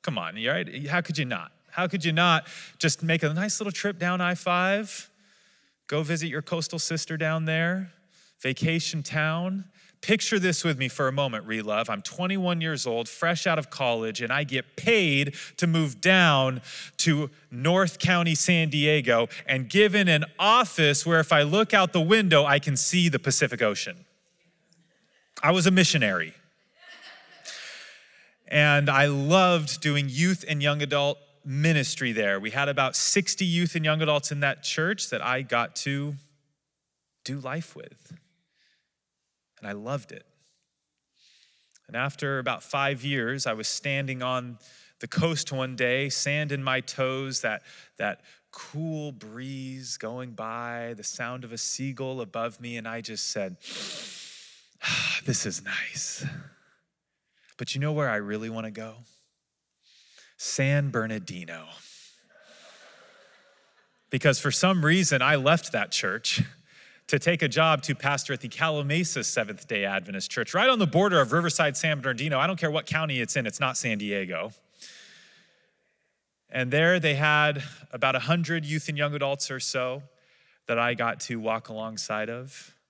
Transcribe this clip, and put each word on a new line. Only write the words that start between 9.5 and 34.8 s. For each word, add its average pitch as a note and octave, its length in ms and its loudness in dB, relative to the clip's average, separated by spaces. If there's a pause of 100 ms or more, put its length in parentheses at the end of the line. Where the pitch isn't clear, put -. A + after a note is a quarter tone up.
Picture A3 360 2
this F3+ 260 2
with D3+ 140 0
me C3 100 -2
for C3+ 200 0
a C3 40 0
moment, A#2+ 340 -2
Relove. A2 440 -2
I'm G2+ 100 -2
twenty-one F3+ 600 -2
years D#3 240 -2
old, A#2 200 -2
fresh E3+ 400 -2
out E3 120 2
of C3+ 100 -6
college, A2+ 540 -2
and A#2 100 -4
I C#3+ 120 0
get C3 300 -4
paid D3 600 2 (240)
to F3 80 2
move D#3+ 340 2
down C#3+ 640 6 (360)
to D3+ 300 2 (220)
North E3 480 2
County, E3+ 360 4
San E3 360 4
Diego, C3+ 580 4 (160)
and C3 240 -2
given G3+ 400 6
an D3+ 160 4 (140)
office F#3 680 4
where E3 160 4
if D#3 140 4
I D3 80 6
look G#3 320 2
out F#3+ 180 6
the F3 80 4
window, D#3+ 460 6
I C#3+ 140 6
can C#3 180 0
see F3 320 4
the C3+ 80 0
Pacific B2+ 420 0
Ocean. G2 460 -2 (1400)
I D3 80 6
was F3+ 160 4
a F#3+ 40 6
missionary. A2 640 4 (2250)
And D3 400 6
I C#3 160 6
loved D#3 800 4
doing C#3+ 260 2
youth E3+ 400 0
and D3 140 -2
young D3 180 2
adult C#3+ 380 0 (260)
ministry C#3 680 2
there. G2+ 280 2
We A2 120 -6
had C#3 180 0
about C3+ 260 0
sixty - 480 2
youth E3+ 300 0
and D#3+ 100 -2
young D#3 160 2
adults D3+ 320 0
in C#3+ 80 -4
that C#3 220 0
church - 480 -2